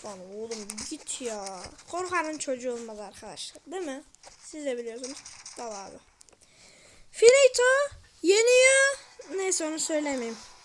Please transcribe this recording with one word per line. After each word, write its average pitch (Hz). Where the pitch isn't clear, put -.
Lan 202
oğlum 214
git -
ya. 196
Korkanın 339
çocuğu 254
olmaz 226
arkadaşlar, 202
değil 359
mi? 285
Siz 302
de 247
biliyorsunuz. 240
Dal 208
abi. -
Finito 508
yeniyor. 508
Neyse, 370
onu 311
söylemeyeyim. 277